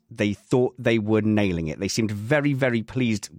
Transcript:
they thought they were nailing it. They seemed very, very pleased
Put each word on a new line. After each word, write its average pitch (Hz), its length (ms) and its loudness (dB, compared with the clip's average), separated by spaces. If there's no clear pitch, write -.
they 107 240 0
thought 127 460 0
they 117 180 2
were 107 240 2
nailing 101 460 0
it. 76 120 -8
They 98 100 -4
seemed 110 200 -2
very, 139 440 0
very 127 280 0
pleased 113 580 -2